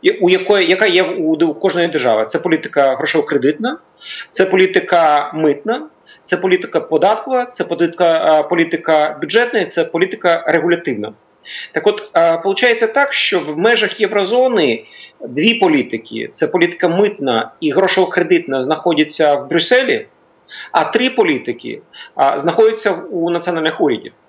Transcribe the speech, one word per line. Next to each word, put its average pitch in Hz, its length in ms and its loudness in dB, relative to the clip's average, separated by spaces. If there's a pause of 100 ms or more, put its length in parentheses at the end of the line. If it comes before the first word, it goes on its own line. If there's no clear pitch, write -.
і 190 80 2
у 185 200 2
якої, 185 360 2
яка 185 200 2
є 180 160 2
у, 160 300 -2
у 156 220 2
кожної 170 340 0
держави. 123 400 0
Це - 100 -4
політика 151 600 0
грошово-кредитна, 151 760 0 (540)
це 190 160 2
політика 180 880 2
митна, 156 480 -2 (400)
це - 140 -2
політика 180 440 0
податкова, 226 640 0
це - 200 -6
політика, 170 600 0
а, 156 180 4
політика 160 760 0
бюджетна 220 400 0
і 180 40 0
це - 200 -2
політика 170 600 -2
регулятивна. 156 680 -2 (600)
Так - 140 -2
от, 208 260 -2
а, 165 240 4
получається 226 500 0
так, 277 260 0
що - 280 -2
в 147 180 -8
межах 220 420 0
єврозони 202 840 0 (440)
дві 160 260 0
політики: 123 760 -2
це - 160 -2
політика 170 420 0
митна 160 640 0 (100)
і 156 120 -2
грошово-кредитна, 175 920 0
знаходяться 151 720 0
в 143 140 -6
Брюсселі, 170 580 0 (680)
а 160 120 2
три 247 260 0
політики, 123 680 -2 (340)
а, 139 240 2
знаходяться 220 520 2
в, 170 160 -6 (180)
у 175 60 -2
національних 165 500 -2
урядів. 127 320 0 (160)